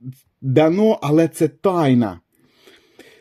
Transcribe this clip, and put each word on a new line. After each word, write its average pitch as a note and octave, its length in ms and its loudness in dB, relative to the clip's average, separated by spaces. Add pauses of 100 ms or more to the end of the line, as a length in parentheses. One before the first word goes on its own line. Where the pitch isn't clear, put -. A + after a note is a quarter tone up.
(420)
дано, D#3+ 600 0
але D#3 260 2
це D#3+ 200 -4
тайна. C3 720 0 (1000)